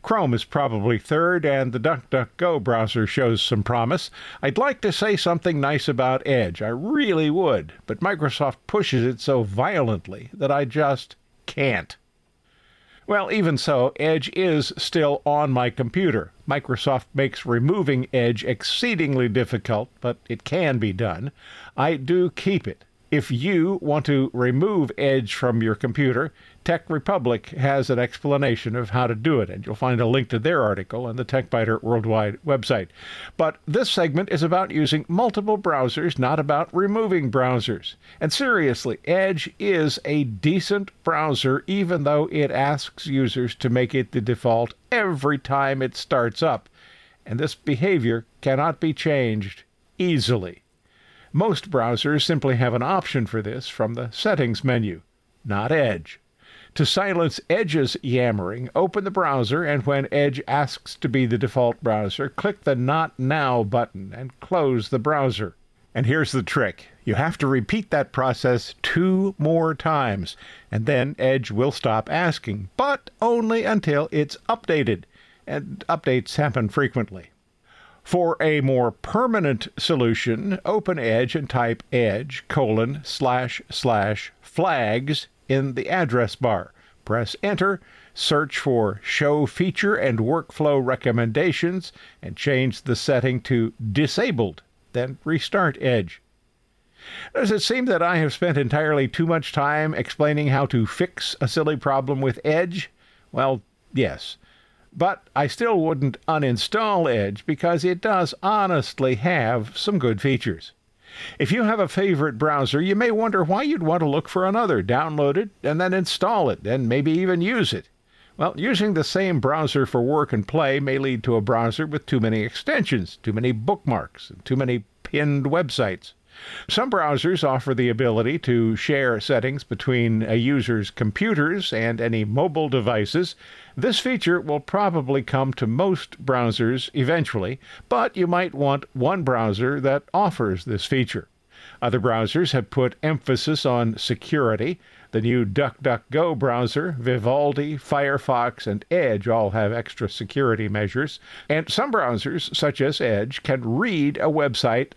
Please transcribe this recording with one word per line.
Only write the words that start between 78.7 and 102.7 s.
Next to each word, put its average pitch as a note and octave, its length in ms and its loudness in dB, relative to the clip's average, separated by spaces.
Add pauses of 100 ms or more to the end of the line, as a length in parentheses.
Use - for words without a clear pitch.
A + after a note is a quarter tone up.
permanent G3+ 840 0
solution, B2 880 0
open F#3 340 0
Edge A#2+ 380 0
and C#3+ 120 -4
type C3 340 0 (100)
edge B2 560 0
colon A#2+ 560 0
slash B2+ 640 -2
slash G#2 720 0
flags C#3 880 0 (200)
in C3+ 260 0
the B2+ 160 -4
address B2 440 0
bar. B2 380 -2 (320)
Press A2+ 380 -2
Enter, G3 360 0 (360)
search D3 440 -2
for A2 460 0
Show D3 400 0
Feature F#3+ 520 0
and A#2 220 0
Workflow C#3+ 640 0
Recommendations, C3 1080 0 (300)
and - 140 -10
change C3 460 0
the A#2+ 140 0
setting B2+ 460 0
to A#2 320 0 (180)
Disabled. C#3+ 680 0 (300)
Then B2+ 300 -4
restart D#3+ 580 0
Edge. A#2 420 0 (1120)
Does B3 160 2
it G#3+ 120 2
seem B3+ 220 0
that F3+ 180 2
I F3 140 2
have D#3 160 2
spent E3+ 240 0
entirely C#3+ 520 2
too E3 180 -2
much E3 260 -2
time D3+ 420 0
explaining D3 540 0
how C3+ 180 2
to A#2 200 2
fix - 540 -4
a C3 60 0
silly D3+ 300 0
problem C3+ 460 0
with C3 220 -2
Edge? E3+ 460 0 (400)